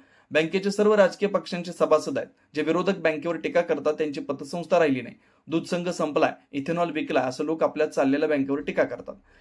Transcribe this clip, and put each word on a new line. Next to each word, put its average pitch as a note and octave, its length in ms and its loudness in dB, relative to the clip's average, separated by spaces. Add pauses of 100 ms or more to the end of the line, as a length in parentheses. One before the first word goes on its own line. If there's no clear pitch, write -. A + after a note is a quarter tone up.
(300)
बँकेचे E3 400 0
सर्व G#3 240 4
राजकीय G3 340 4
पक्षांचे F3 440 -4
सभासद D3+ 460 2
आहेत. - 100 -6 (260)
जे D3+ 80 -2
विरोधक F3 360 2
बँकेवर D#3+ 380 -2
टीका D#3+ 240 0
करतात D3+ 340 0
त्यांची D3+ 260 -4
पतसंस्था D#3+ 580 -2
राहिली C#3 220 4
नाही. A#2 140 -12 (320)
दूध E3 180 -2
संघ F3 240 -4
संपलाय, D#3 440 2 (200)
इथेनॉल E3 380 -2
विकलाय C#3+ 340 0
असं C3 200 -4
लोक D#3+ 180 -4
आपल्या D3+ 240 2
चाललेल्या D3+ 420 2
बँकेवर C#3 320 0
टीका D3 240 0
करतात. - 300 -10 (260)